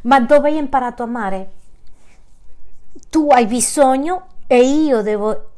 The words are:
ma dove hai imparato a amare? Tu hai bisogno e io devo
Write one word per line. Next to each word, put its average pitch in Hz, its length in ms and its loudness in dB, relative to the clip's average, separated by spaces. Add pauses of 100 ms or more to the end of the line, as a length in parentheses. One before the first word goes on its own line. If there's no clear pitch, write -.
ma 262 180 4
dove 285 300 4
hai 302 80 0
imparato 247 460 -2
a - 20 -6
amare? 196 460 -6 (1600)
Tu 311 180 0
hai 247 160 6
bisogno 269 800 0 (280)
e 247 120 6
io 269 400 2
devo 208 540 -2